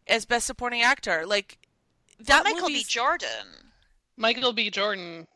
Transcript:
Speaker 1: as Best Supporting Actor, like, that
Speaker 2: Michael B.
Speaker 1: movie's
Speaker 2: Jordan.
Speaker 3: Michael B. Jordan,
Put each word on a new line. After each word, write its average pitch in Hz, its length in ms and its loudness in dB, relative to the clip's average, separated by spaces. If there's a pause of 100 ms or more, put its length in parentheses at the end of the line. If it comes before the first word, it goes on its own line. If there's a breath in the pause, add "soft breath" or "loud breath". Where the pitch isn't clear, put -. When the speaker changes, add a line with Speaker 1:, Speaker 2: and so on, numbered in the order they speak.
Speaker 1:
as 226 160 0
Best 240 220 0
Supporting 240 360 -4
Actor, 214 440 2
like, 202 320 -2 (600)
that 285 260 6
Speaker 2:
Michael 349 220 0
B. 302 80 0
Speaker 1:
movie's 285 140 -4
Speaker 2:
Jordan. 120 840 -4 (460)
Speaker 3:
Michael 233 360 0
B. 214 180 -2
Jordan, 185 640 -4